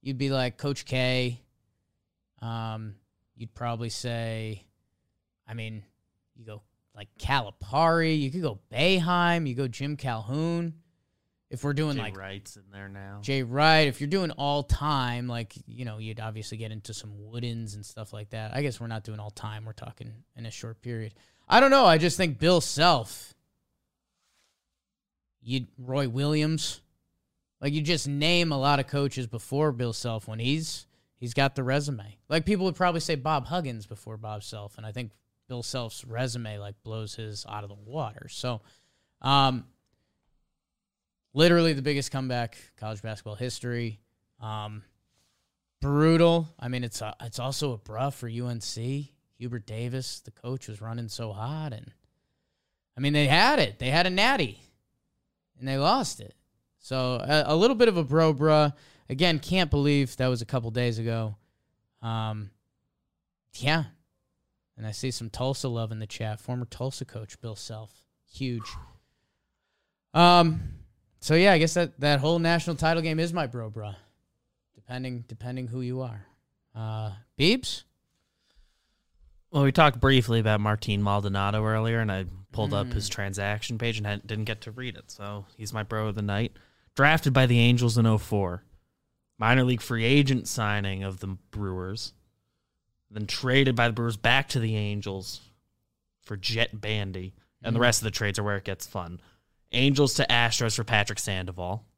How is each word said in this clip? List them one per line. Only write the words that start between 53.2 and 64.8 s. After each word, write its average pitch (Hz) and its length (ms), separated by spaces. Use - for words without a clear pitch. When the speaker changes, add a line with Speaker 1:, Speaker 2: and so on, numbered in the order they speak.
Speaker 1:
had 214 320
it. 110 200
They 127 100
had 165 160
a 185 60
natty, 190 500
and 127 80
they 135 100
lost 190 420
it. - 160
So, 127 380
a, 143 320
a 151 80
little 226 200
bit 226 120
of 190 100
a 165 60
bro 156 300
bruh. 151 380
Again, 151 300
can't 175 320
believe 143 460
that 127 100
was 123 160
a - 20
couple 117 260
days 120 280
ago. 113 360
Um, 110 500
yeah. 151 300
And 110 100